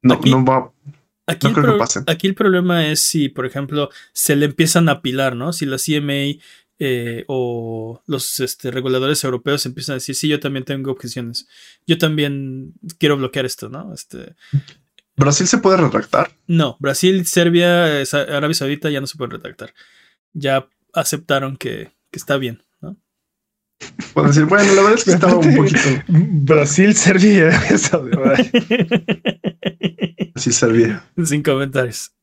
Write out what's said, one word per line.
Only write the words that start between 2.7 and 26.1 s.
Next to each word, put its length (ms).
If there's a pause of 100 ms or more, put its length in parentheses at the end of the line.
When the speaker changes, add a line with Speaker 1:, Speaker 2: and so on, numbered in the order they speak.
Speaker 2:
es 120
si, 300
por 160
ejemplo, 440 (220)
se 240
le 120
empiezan 420
a 40
apilar, 440
¿no? 160
Si 120
la 120
C 180
M 180 (280)
A, 40 (320)
eh, 520
o 760
los, 360
este, 280
reguladores 540
europeos 420
empiezan 280
a 20
decir, 180
"Sí, 140
yo 140
también 240
tengo 260
objeciones. 560 (400)
Yo 100
también 760 (260)
quiero 160
bloquear 300
esto", 240
¿no? 240
Este 420 (800)
Speaker 1:
¿Brasil 320
se 120
puede 180
retractar? 540 (160)
Speaker 2:
No, 340
Brasil, 440
Serbia, 760
eh, 40
Sa-, 180
Arabia 320
Saudita 340
ya 100
no 80
se 100
pueden 140
retractar. 420 (600)
Ya 340 (260)
aceptaron 600
que, 380 (180)
que 80
está 160
bien, 260 (200)
¿no? 160 (1160)
Speaker 1:
Pueden 180
decir, 120
"Bueno, 300
la 80
verdad 180
es 60
que 60
estaba 260
un 160
Speaker 3:
Aparte, 40
Speaker 1:
poquito". 520
Speaker 3:
Brasil, 840